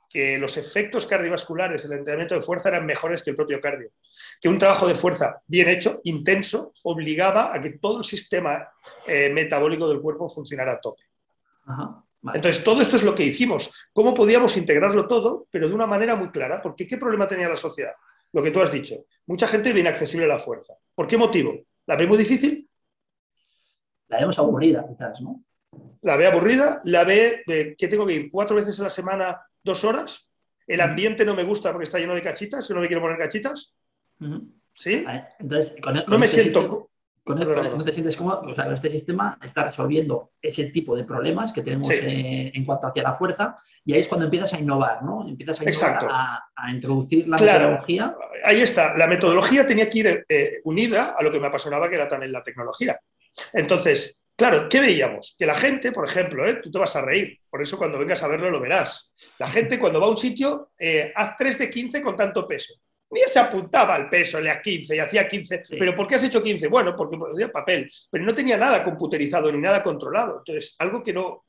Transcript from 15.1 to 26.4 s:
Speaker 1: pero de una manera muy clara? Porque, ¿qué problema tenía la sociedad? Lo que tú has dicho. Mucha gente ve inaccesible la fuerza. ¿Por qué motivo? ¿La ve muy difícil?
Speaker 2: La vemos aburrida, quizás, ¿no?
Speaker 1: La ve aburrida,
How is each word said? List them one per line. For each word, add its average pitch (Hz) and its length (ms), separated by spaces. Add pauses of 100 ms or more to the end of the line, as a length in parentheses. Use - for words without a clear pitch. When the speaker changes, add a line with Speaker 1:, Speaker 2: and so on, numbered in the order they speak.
Speaker 1:
pero 160 200
de 185 60
una 220 120
manera 214 300
muy 180 140
clara? 139 300
Porque, - 280
¿qué 254 100
problema 202 300
tenía 180 200
la 165 60
sociedad? 151 400 (380)
Lo 151 100
que 151 80
tú 185 100
has 151 120
dicho. - 320 (220)
Mucha 180 200
gente 220 260
ve 202 60
inaccesible 165 480
la 143 140
fuerza. - 340 (180)
¿Por - 140
qué 233 100
motivo? 165 380 (320)
¿La 156 80
ve 170 140
muy 214 100
difícil? 269 500 (1400)
Speaker 2:
La 113 100
vemos 143 220
aburrida, 147 480
quizás, - 320
¿no? 226 240 (580)
Speaker 1:
La 160 140
ve 165 100
aburrida, 233 580